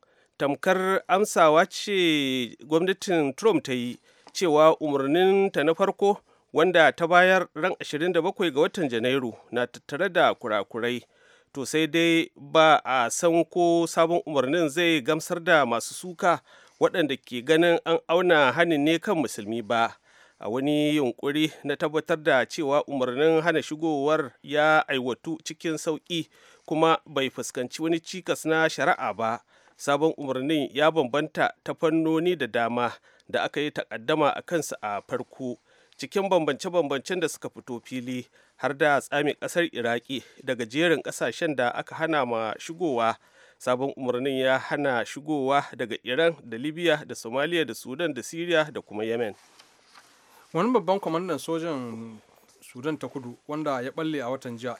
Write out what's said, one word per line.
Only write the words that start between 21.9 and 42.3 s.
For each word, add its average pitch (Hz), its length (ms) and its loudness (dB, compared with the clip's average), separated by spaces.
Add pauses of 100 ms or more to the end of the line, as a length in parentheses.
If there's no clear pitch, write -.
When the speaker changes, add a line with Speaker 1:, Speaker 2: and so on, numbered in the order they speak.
Speaker 1:
da 139 240 4
cewa 143 400 0
umarnin 139 560 2
hana 165 200 2
shigowar 151 680 -2 (120)
ya 151 460 2
aiwatu 131 540 -4
cikin 160 320 -8
sauƙi 160 540 -6 (360)
kuma 160 420 2
bai 135 240 -2
fuskanci 127 520 -8
wani 165 180 0
cikas - 460 -6
na 160 220 4
shari'a 131 480 0
ba, 113 240 -2 (360)
sabon 143 400 0
umarnin 139 560 -2
ya 151 180 4
bambanta 151 600 0 (140)
ta 143 100 -6
fannoni 160 640 0
da 131 80 -4
dama 117 460 0 (360)
da 95 140 -2
aka - 180 -4
yi 147 100 -4
takaddama 143 640 -2
a - 60 -10
kansu - 400 -4
a 104 200 -6
farko. 123 540 -8 (420)
Cikin 196 320 -2
bambance-bambancen 165 920 0
da 160 80 -2
suka - 220 -10
fito 117 340 -12
fili, 127 420 -8 (300)
har 131 180 -2
da 143 260 2
tsame 143 340 -2
ƙasar 170 400 -2
Iraki 117 480 -4 (220)
daga 123 200 -4
jerin 147 380 0
ƙasashen 147 540 -4
da 120 180 0
aka - 220 -10
hana 151 280 0
ma 113 340 -4